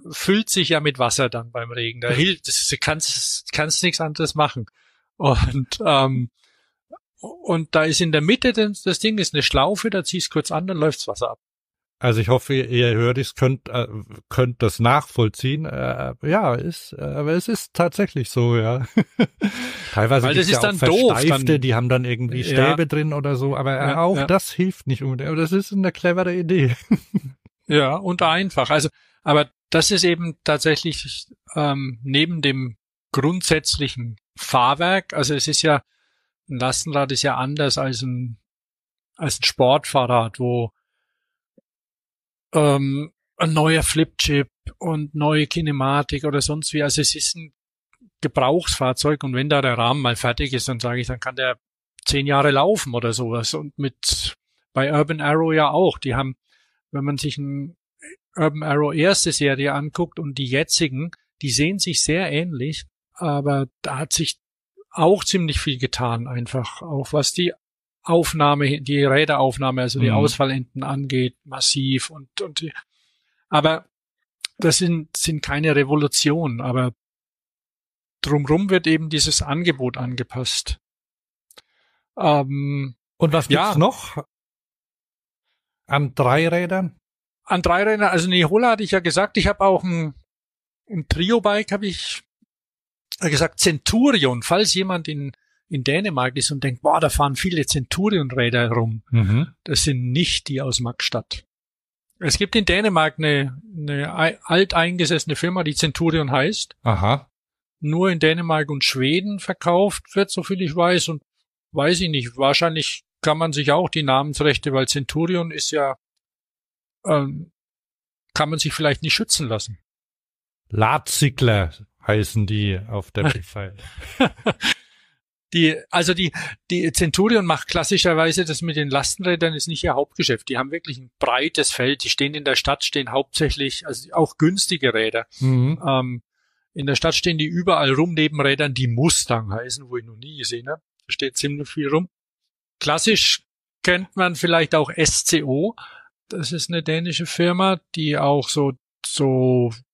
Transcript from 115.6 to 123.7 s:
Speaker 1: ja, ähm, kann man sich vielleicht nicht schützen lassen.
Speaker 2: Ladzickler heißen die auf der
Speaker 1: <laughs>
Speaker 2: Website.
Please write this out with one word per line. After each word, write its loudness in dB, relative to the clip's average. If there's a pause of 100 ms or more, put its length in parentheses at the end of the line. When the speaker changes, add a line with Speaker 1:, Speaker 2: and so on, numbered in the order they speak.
Speaker 1:
ja, -2 (1080)
ähm, -2 (800)
kann 0
man -4
sich -2
vielleicht 0
nicht 0
schützen -2
lassen. -6 (920)
Speaker 2:
Ladzickler 2 (340)
heißen 2
die 0 (100)
auf -8
der -2
Speaker 1:
<laughs> 2
Speaker 2:
Website. -12 (1700)